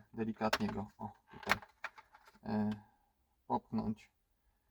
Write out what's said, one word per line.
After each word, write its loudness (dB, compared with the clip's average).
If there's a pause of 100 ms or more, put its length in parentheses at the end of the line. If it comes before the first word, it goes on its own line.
(140)
delikatnie 2
go, -2 (120)
o, -8 (200)
tutaj, 2 (840)
e, 2 (760)
popchnąć -2 (600)